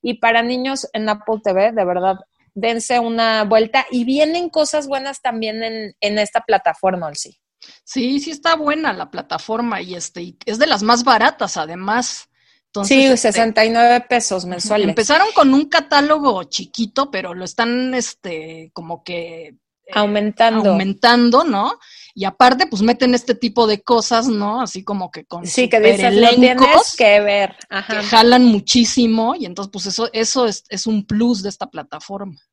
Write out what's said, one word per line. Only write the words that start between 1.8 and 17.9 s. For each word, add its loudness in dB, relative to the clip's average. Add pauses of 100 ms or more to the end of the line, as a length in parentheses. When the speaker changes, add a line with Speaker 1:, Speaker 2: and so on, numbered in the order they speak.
Speaker 1:
verdad, -2 (360)
dense -2
una 0
vuelta. 0
Y -2
vienen 0
cosas -2
buenas -8
también -6
en, -10
en -2
esta -2
plataforma, -2
Olsi. -14 (440)
Speaker 2:
Sí, -4
sí -8
está -2
buena -4
la -10
plataforma -6
y, -12
este, -12
y -16
es -6
de 2
las -2
más 2
baratas, 0
además. -6 (380)
Entonces, 0
Speaker 1:
Sí, 6
Speaker 2:
este, 4
Speaker 1:
sesenta 0
y -2
nueve 4
pesos -2
Speaker 2:
ujú, -10
Speaker 1:
mensuales. -2
Speaker 2:
empezaron 2
con 6
un 2
catálogo 0
chiquito, -6
pero -8
lo -10
están, -2